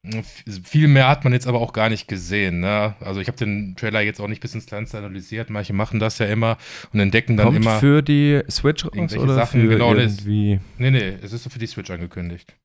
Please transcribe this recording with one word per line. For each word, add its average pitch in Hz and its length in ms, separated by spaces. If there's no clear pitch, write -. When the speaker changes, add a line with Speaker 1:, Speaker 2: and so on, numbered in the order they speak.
Speaker 1:
F-, 110 400
viel 151 240
mehr 135 220
hat 143 160
man 127 80
jetzt 127 160
aber 120 120
auch 117 120
gar 110 160
nicht 110 200
gesehen, 92 520
ne? 104 400
Also 98 200
ich 90 80
hab 120 80
den 101 380
Trailer 107 280
jetzt 104 180
auch 104 80
nicht 104 120
bis - 140
ins 110 120
Kleinste 107 320
analysiert. 101 520
Manche 104 220
machen 107 260
das 110 200
ja 107 80
immer 113 320
und 107 80
entdecken 107 380
dann 107 80
Speaker 2:
Kommt 123 100
Speaker 1:
immer 110 240
Speaker 2:
für 143 220
die 147 480
Switch 156 340
raus 156 100
Speaker 1:
irgendwelche 180 300
Speaker 2:
oder 135 100
Speaker 1:
Sachen. 120 280
Speaker 2:
für 113 60
Speaker 1:
Genau, 113 260
das 107 260
Speaker 2:
irgendwie 104 400
Speaker 1:
Nee, 127 120
nee, 101 320
es 101 100
ist 120 180
für - 80
die 113 80
Switch 95 240
angekündigt. 87 640